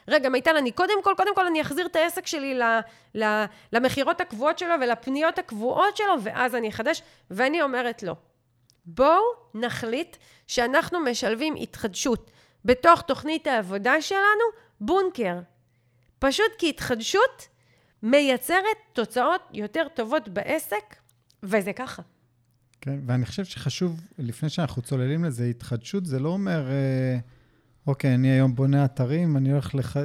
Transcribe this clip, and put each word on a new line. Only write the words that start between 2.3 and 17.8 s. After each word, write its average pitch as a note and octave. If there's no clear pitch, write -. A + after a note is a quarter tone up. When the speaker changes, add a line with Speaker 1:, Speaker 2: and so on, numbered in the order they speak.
Speaker 1:
ל-, A#3
ל-, G#3+
למכירות C4
הקבועות D4+
שלו E4+
ולפניות C4+
הקבועות C#4+
שלו, G4+
ואז B3
אני A3+
אחדש." C4
ואני C4
אומרת, B3
"לא. F#3
בואו C#4
נחליט A#3
שאנחנו C#4
משלבים B3
התחדשות -
בתוך E4
תוכנית D#4
העבודה A3+
שלנו, G#4
בונקר." A#3+
פשוט F#4+
כי E4
התחדשות C#4